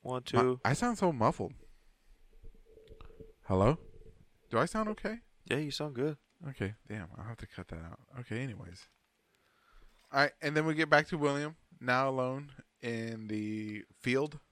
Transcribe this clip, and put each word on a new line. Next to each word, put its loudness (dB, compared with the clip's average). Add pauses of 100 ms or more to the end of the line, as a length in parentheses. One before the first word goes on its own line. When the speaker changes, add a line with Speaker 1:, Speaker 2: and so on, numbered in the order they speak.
Speaker 1:
One, -6 (120)
Speaker 2:
My 6
Speaker 1:
two. 2
Speaker 2:
I 2
sound 0
so 4
muffled. 2 (1900)
Hello? 4 (720)
Do 2
I 4
sound -2
okay? -6 (260)
Speaker 1:
Yeah, 0
you -4
sound -6
good. 0 (300)
Speaker 2:
Okay, -4 (120)
damn, -10 (100)
I'll -10
have -10
to -14
cut -14
that -10
out. -14 (220)
Okay, -6
anyways. -10 (1200)
All 4
right, 6 (100)
and 0
then 4
we 2
get 2
back 8
to -2
William, 0 (240)
now 4
alone -2 (300)
in -4
the -4 (180)
field. 0 (120)